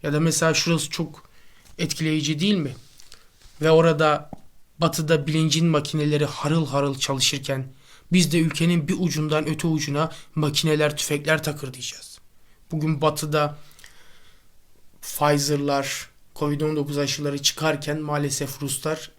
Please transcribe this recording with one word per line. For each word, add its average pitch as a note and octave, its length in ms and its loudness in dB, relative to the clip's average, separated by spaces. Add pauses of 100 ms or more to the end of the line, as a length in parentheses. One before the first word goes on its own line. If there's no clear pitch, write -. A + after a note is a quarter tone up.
Ya D3 100 -2
da D3+ 60 2
mesela D#3+ 340 2
şurası E3 360 0
çok - 400 -8 (480)
etkileyici D#3 600 -2
değil G3+ 160 2
mi? C#3+ 200 -4 (840)
"Ve D#3+ 100 6
orada D#3+ 600 4 (480)
batıda D#3+ 480 2
bilincin D#3+ 400 2
makineleri D3+ 580 2
harıl D3+ 400 0
harıl C#3 340 -2
çalışırken C3+ 680 -2 (440)
biz E3+ 200 4
de E3 80 4
ülkenin E3 480 2
bir F#3 120 0
ucundan D#3 480 0
öte D#3 200 -2
ucuna D#3 440 0 (240)
makineler, D3+ 640 2
tüfekler D3+ 460 0
takır C#3+ 300 -6
diyeceğiz." - 460 -14 (520)
Bugün D#3 300 -2
batıda D3+ 560 0 (1400)
Pfizer'lar, C#3+ 1080 0 (260)
covid D3 260 -2
on D#3 140 0
dokuz C#3+ 220 -4
aşıları C#3+ 440 -4
çıkarken D3+ 600 -2
maalesef D3 600 -4
Ruslar - 580 -6